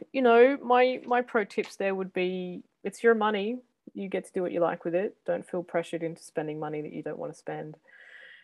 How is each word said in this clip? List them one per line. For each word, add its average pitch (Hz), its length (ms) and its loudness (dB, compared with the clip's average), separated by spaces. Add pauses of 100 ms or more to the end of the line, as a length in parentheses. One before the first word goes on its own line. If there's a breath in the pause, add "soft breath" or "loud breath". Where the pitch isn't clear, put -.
(120)
you 269 100 0
know, 240 400 8
my, 254 440 4
my 240 140 2
pro 240 240 -2
tips - 320 -6
there 196 180 -2
would 190 180 -6
be, 180 500 -4 (220)
it's - 180 -8
your 233 120 6
money. 214 440 0 (360)
You 196 140 -8
get 190 180 -4
to - 60 -20
do 185 100 -2
what 180 100 -2
you 175 80 0
like 170 240 0
with 170 100 -2
it. 185 220 -2 (100)
Don't 175 220 -4
feel 180 140 -4
pressured 170 400 -4
into 165 200 -8
spending 156 360 -6
money 151 240 -6
that 151 100 -10
you 151 100 -10
don't 151 160 -10
wanna 156 160 -10
spend. 156 420 -12 (680 loud breath)